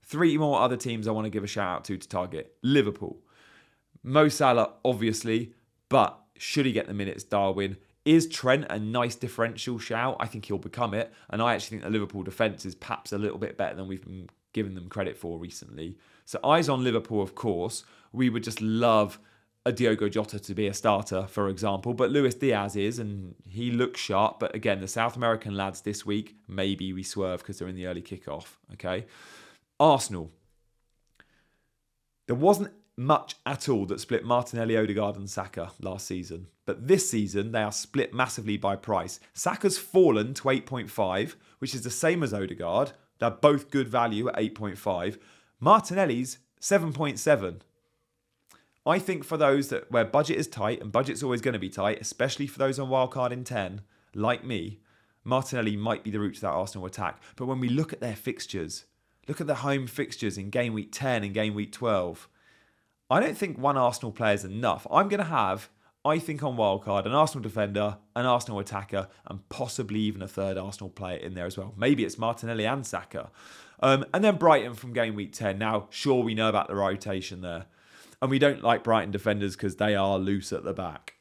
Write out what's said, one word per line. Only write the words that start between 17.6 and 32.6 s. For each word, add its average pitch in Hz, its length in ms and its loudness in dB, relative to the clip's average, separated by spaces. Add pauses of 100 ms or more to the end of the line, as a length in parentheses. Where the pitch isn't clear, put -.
We 123 180 2
would 113 140 -2
just 110 180 -6
love 110 580 4 (460)
a 127 60 4
Diogo 110 380 2
Jota 104 300 -4
to 101 140 -10
be 104 140 0
a 98 60 -2
starter, 98 540 2
for 101 200 0
example, 98 460 -2
but 120 180 2
Luis 135 240 4
Diaz 104 400 0
is, 107 240 0
and 101 360 -8 (120)
he 117 240 -4
looks 123 300 0
sharp. 101 360 2
But - 160 -2
again, 104 280 0
the 95 80 -6
South 117 260 -2
American 113 400 0
lads 95 240 -4
this 104 260 -6
week, 104 300 -4 (140)
maybe 95 420 -2
we 92 100 -8
swerve 92 400 -4
'cause - 180 -12
they're 90 100 -6
in 92 60 -8
the 90 120 -8
early 87 140 -6
kickoff, - 560 -12 (160)
okay? 92 320 -6 (720)
Arsenal. 110 540 4 (1900)
There 123 80 2
wasn't 185 380 4 (240)